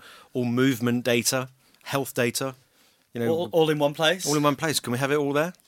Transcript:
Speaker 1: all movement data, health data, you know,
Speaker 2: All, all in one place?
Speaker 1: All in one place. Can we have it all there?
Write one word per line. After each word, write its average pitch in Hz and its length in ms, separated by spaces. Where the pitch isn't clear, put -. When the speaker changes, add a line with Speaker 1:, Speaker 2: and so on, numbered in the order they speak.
Speaker 1:
all 123 120
movement 120 580
data, 127 460
health 139 300
data, 127 420
you 120 60
know, 117 100
Speaker 2:
All, 170 220
all 160 180
in 151 80
one 147 160
place? 165 320
Speaker 1:
All 147 100
in 147 80
one 147 120
place. 151 240
Can 120 140
we 123 60
have 135 120
it 151 60
all 143 160
there? 156 180